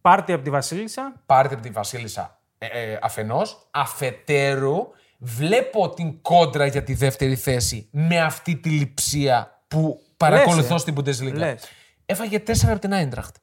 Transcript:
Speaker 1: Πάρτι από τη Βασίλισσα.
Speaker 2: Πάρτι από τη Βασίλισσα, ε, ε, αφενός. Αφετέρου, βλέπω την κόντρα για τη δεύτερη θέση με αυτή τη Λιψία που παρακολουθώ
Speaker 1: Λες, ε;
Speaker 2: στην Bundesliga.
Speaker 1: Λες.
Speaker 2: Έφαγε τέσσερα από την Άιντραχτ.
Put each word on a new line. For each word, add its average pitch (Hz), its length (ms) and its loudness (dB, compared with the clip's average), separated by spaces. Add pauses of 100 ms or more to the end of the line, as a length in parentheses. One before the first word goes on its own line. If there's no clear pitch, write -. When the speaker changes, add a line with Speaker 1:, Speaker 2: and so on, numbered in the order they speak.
Speaker 1:
Πάρτι 185 320 4
από 151 120 -2
τη 143 60 -4
Βασίλισσα. 214 600 -6 (140)
Speaker 2:
Πάρτι 135 280 4
από 117 80 -12
τη 117 80 -12
Βασίλισσα, 104 680 -10 (180)
ε, 113 80 -10
ε, 110 360 -8
αφενός. 127 680 -4
Αφετέρου, 139 1040 0 (420)
βλέπω 165 720 0
την 165 320 -8
κόντρα 156 440 4
για 135 160 -2
τη 135 120 -4
δεύτερη 131 420 0
θέση 117 540 -4
με 165 300 2
αυτή 160 360 -2
τη - 120 -6
Λιψία 139 1000 0
που 156 320 0 (160)
παρακολουθώ 165 580 6
Speaker 1:
Λες, 170 100 0
ε; 175 60 -4
Speaker 2:
στην 151 80 -2
Bundesliga. 135 380 -4
Speaker 1:
Λες. 151 280 -4 (420)
Speaker 2:
Έφαγε 208 320 -4
τέσσερα 220 340 2
από 208 80 -2
την 196 120 -2
Άιντραχτ. 131 500 -4